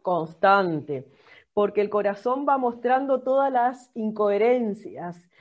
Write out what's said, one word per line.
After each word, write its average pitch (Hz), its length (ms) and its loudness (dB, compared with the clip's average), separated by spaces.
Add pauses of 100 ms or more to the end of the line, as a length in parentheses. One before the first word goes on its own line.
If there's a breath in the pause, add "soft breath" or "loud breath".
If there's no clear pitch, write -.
constante, 165 1040 0 (460 soft breath)
porque 208 260 0
el 208 100 0
corazón 208 580 -2
va 277 100 2
mostrando 254 640 0
todas 269 300 0
las 247 440 -2
incoherencias, 208 1300 -2 (120)